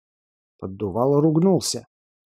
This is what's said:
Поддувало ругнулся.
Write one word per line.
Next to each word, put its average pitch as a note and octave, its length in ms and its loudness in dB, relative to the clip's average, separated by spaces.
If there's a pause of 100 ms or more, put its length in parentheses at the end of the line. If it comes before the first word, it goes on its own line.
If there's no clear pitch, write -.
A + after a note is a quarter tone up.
(580)
Поддувало G#2+ 600 -2
ругнулся. D#3 680 0 (440)